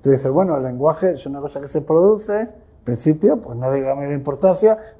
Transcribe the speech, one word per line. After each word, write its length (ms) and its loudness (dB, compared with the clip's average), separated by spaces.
Tú 100 0
dices, 200 2
"Bueno, 260 2
el 60 -4
lenguaje 500 0
es 120 -10
una 160 -10
cosa 180 -6
que 80 -2
se 140 -4
produce, 600 2
en 440 -14
principio, 560 2
pues 160 -12
nadie 240 -2
le 60 -2
da 80 0
mayor 180 -6
importancia, 640 2